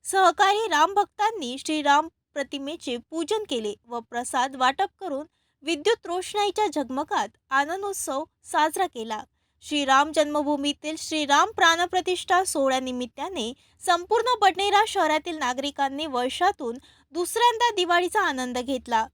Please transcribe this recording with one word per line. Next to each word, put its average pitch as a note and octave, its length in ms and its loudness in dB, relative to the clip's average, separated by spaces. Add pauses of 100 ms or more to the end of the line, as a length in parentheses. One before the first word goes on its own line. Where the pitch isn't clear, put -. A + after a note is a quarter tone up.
सहकारी F#4+ 640 4
रामभक्तांनी F4+ 880 0
श्रीराम D4+ 500 2 (260)
प्रतिमेचे C#4 600 -6 (140)
पूजन E4+ 380 -2
केले A3 260 -4 (120)
व A#3+ 140 -8
प्रसाद B3 560 -2
वाटप C4+ 320 2 (120)
करून D#4 260 -6 (360)
विद्युत E4 440 -4
रोषणाईच्या G4+ 680 -2
झगमगात C4+ 540 -4 (220)
आनंदोत्सव D#4+ 720 -2 (200)
साजरा D#4+ 420 0
केला. A3 360 -8 (420)
श्रीराम C#4+ 480 2
जन्मभूमीतील D4 840 0
श्रीराम D#4 520 2
प्राणप्रतिष्ठा F4+ 960 2
सोहळ्यानिमित्ताने C4 1080 -2 (300)
संपूर्ण A4 580 0
बडनेरा G4+ 480 4
शहरातील D#4 480 0
नागरिकांनी C#4 680 -4
वर्षातून B3+ 720 -2 (340)
दुसऱ्यांदा A4+ 640 2
दिवाळीचा F4+ 460 2
आनंद B3+ 380 -2
घेतला. A#3+ 560 -2